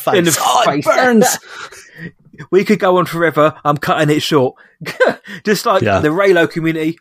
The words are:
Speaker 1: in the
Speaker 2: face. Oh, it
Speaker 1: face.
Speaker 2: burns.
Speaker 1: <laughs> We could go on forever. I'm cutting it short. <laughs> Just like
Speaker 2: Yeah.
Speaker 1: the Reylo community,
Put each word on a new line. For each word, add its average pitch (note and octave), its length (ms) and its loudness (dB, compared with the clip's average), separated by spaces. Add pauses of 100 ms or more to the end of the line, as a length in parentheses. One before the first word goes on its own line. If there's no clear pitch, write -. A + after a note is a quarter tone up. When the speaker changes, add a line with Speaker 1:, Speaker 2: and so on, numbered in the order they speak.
(140)
Speaker 1:
in F3+ 120 2
the E3 60 0
Speaker 2:
face. - 140 -2
Oh, A#3+ 220 2
it D3 160 -2
Speaker 1:
face. - 20 -10
Speaker 2:
burns. B3+ 580 2
Speaker 1:
<laughs> - 40 -20 (1040)
We G3 160 2
could G#3 140 0
go F#3 180 2
on F3 80 0
forever. D#3 480 0 (100)
I'm D3 140 0
cutting D#3+ 380 -2
it C#3+ 60 -2
short. C3+ 340 0 (440)
<laughs> - 460 -4
Just G#3 220 -2
like G3 160 0
Speaker 2:
Yeah. G2 160 2
Speaker 1:
the D3+ 100 2
Reylo F3 400 2
community, D#3+ 520 -4